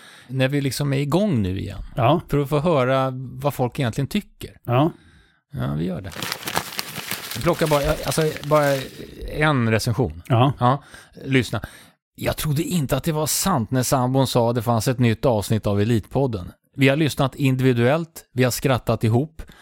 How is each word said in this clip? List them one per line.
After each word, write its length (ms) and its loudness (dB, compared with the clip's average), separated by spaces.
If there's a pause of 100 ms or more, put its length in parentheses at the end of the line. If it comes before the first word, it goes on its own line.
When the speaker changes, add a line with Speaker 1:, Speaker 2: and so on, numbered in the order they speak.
(280)
Speaker 1:
när 200 0
vi 140 -2
liksom 320 -2
är 40 0
igång 440 0
nu 180 -2
igen. 220 -8 (140)
Speaker 2:
Ja. 320 4
Speaker 1:
För 120 0
att 100 -2
få 100 0
höra 560 2
vad 380 -6
folk 260 -2
egentligen 280 -2
tycker. 440 -6 (140)
Speaker 2:
Ja. 260 2 (640)
Speaker 1:
Ja, 240 -4
vi 80 -2
gör 160 -6
det. 100 -12 (1200)
Jag 80 -6
plockar 240 2
bara, 140 2 (240)
alltså, 160 0 (260)
bara 180 4 (720)
en 340 2
recension. 560 0
Speaker 2:
Ja. 320 4
Speaker 1:
Ja, 240 2 (420)
lyssna. 360 0 (540)
Jag 220 -4
trodde 260 -2
inte 340 0
att 60 -4
det 80 -2
var 160 -2
sant 440 -2
när 120 2
sambon 440 2
sa 220 2
att 60 0
det 60 0
fanns 260 0
ett 120 0
nytt 260 2
avsnitt 420 0
av 140 2
Elitpodden. 680 0 (240)
Vi 140 6
har 60 4
lyssnat 400 0
individuellt, 960 2
vi 100 2
har 80 2
skrattat 520 0
ihop. 380 0 (200)